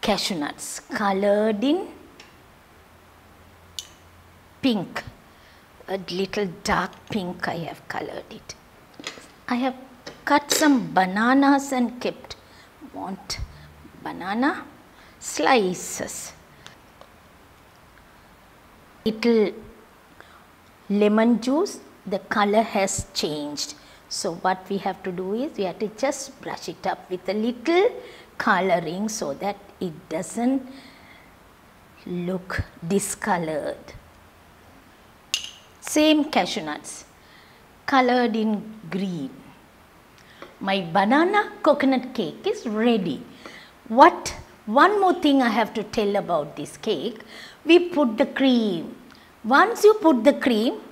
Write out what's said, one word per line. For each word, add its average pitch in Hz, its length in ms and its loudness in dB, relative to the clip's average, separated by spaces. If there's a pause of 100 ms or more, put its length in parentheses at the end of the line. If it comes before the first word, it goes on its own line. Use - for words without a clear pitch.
cashew 196 280 0
nuts - 440 -8 (180)
colored 202 640 2
in 311 240 0 (2750)
pink, 220 400 -2 (840)
a 190 120 -6 (120)
little 190 380 -2 (160)
dark 180 280 -2 (180)
pink 180 360 -6
I - 100 -4
have 165 320 -10
colored - 420 -10
it. - 240 -18 (920)
I 247 100 -2
have 254 180 -2 (500)
cut - 260 2
some 247 440 2
bananas 254 800 4
and 240 280 -2
kept, - 360 -8 (580)
want - 440 -10 (640)
banana 190 640 -2 (560)
slices. - 1120 0 (2750)
Little 220 480 2 (1400)
lemon 214 540 4
juice, 302 380 -2 (260)
the 190 140 -4
color 208 420 2
has 196 500 -2
changed. 147 640 -6 (340)
So 170 280 -6
what 185 340 -2
we 196 80 -2
have 185 240 -6
to 190 100 -6
do 185 220 -6
is 262 240 -6
we 196 60 -2
have 175 160 -6
to 214 80 -4 (100)
just - 420 -6
brush - 300 -12
it - 160 -10
up - 240 -6
with 180 180 -8
a 190 60 -2
little 247 560 0 (480)
coloring 180 720 0
so 147 240 -6
that 196 220 -6 (240)
it 160 280 -10
doesn't 240 580 -2 (1400)
look 180 560 -6 (240)
discolored. 170 1080 -2 (1900)
Same 302 440 4
cashew 202 380 -2
nuts, - 420 -12 (800)
colored 247 500 2
in 220 460 -2 (100)
green. 175 400 -4 (1300)
My 196 320 -2
banana 320 600 4 (100)
coconut 269 520 2
cake 160 320 -4
is - 200 -4
ready. 208 560 0 (680)
What, 269 460 6 (320)
one 330 340 4
more 370 140 4
thing 285 280 4
I 240 60 2
have 214 260 0
to 220 80 -4
tell 202 340 -2
about 170 400 -2
this 147 200 -10
cake. 196 440 -4 (440)
We 349 260 6
put 247 260 0
the 269 100 2
cream. 226 680 0 (480)
Once 339 400 4
you 427 100 10
put 311 300 4
the 269 100 8
cream 247 460 0 (120)